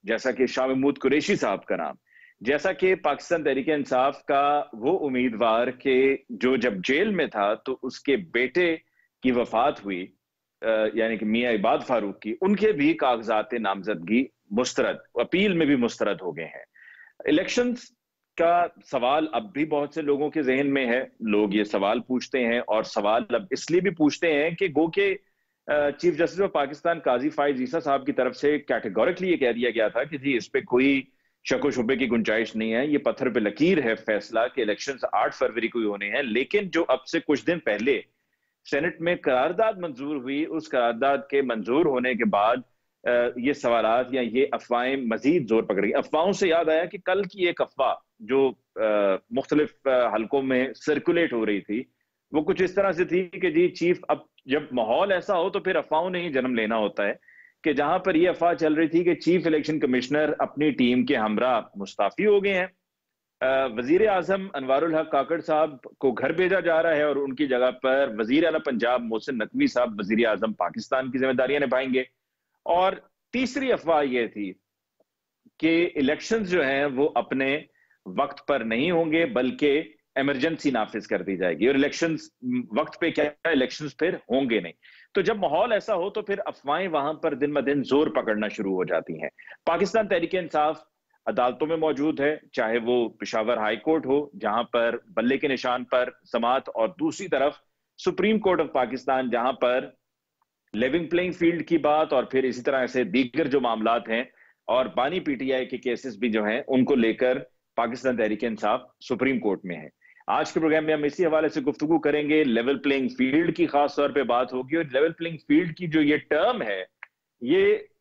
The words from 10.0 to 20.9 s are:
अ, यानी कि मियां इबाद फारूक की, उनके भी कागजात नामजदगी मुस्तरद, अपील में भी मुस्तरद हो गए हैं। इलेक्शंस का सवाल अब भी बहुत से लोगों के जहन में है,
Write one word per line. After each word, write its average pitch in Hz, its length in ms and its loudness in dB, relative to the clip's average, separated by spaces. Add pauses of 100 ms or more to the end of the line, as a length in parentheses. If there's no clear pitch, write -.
अ, 110 240 2 (100)
यानी 113 220 0
कि 110 60 -4
मियां 117 300 2
इबाद 113 280 2
फारूक 104 400 -2
की, 107 100 -6
उनके 202 400 2
भी 147 220 2
कागजात 113 600 -2
नामजदगी 101 800 -2 (200)
मुस्तरद, 120 500 -2 (180)
अपील 185 340 0
में 156 140 2
भी 143 80 4
मुस्तरद 107 440 -2
हो 90 120 -8
गए 80 100 -10
हैं। - 220 -16 (640)
इलेक्शंस 233 600 0 (500)
का 170 340 2 (160)
सवाल 139 440 2
अब 110 200 -4
भी 143 100 -2
बहुत 147 300 -2
से 160 80 -4
लोगों 143 280 0
के 156 120 -2
जहन 131 240 2
में 139 200 0
है, 127 260 -2 (100)